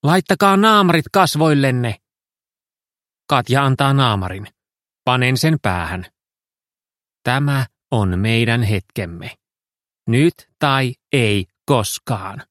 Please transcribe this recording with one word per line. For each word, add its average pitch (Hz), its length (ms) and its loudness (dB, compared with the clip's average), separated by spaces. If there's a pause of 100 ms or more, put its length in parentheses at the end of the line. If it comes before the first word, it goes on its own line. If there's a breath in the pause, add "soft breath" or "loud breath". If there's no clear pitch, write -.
"Laittakaa 190 540 2
naamarit 196 560 4
kasvoillenne." 143 840 0 (1300)
Katja 135 360 0
antaa 135 280 2
naamarin. 104 540 -2 (580)
Panen 127 320 0
sen 156 260 0
päähän. 90 440 -6 (1160)
Tämä 135 440 -2 (240)
on 98 280 0
meidän 113 440 0
hetkemme. 92 760 -6 (680)
Nyt 135 280 2 (240)
tai 135 360 -2 (180)
ei 104 340 0 (200)
koskaan. 107 840 -4